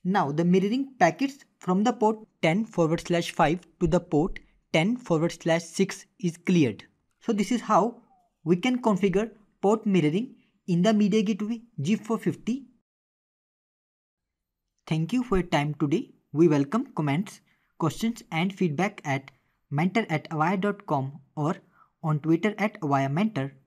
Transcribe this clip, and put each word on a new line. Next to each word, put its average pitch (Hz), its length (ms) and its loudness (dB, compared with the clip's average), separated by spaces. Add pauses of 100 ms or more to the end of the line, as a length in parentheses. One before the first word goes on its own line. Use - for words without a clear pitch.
Now 180 260 0
the 156 140 0
mirroring 202 560 0
packets 185 440 0 (140)
from 185 240 -2
the 240 100 2
port 220 260 0 (220)
ten 185 240 2
forward 170 360 0
slash 170 320 -2
five 165 280 0 (200)
to 175 80 0
the 175 100 2
port 170 400 -2 (340)
ten 190 240 0
forward 165 360 -2
slash 170 320 -2
six - 420 -4 (140)
is 170 160 -4
cleared. 147 480 0 (360)
So - 120 -4
this 214 180 -2
is 233 120 -2
how 214 400 2 (420)
we 165 100 4
can 247 260 0
configure 202 520 0 (280)
port 220 240 2
mirroring 185 520 0 (320)
in 175 140 2
the 185 120 4
Media 208 280 2
Gateway 208 400 -4 (180)
G 185 160 0
four 220 220 -4
fifty. 233 480 -4 (2250)
Thank 160 260 -2
you 247 120 0
for 190 140 0
your 175 100 -2
time 147 260 0
today. 160 380 -2 (200)
We 160 140 6
welcome 156 480 2
comments, 151 460 -4 (380)
questions 220 520 -2
and 175 220 -2
feedback 185 520 -2
at 135 280 -4 (380)
mentor 185 380 0
at 156 220 -4
avaya 165 300 0
dot 202 260 -4
com 139 320 -4 (160)
or 156 220 -2 (480)
on 151 160 0
Twitter 165 380 0
at 208 240 -4
Avaya 139 280 0
Mentor. 147 420 -2 (140)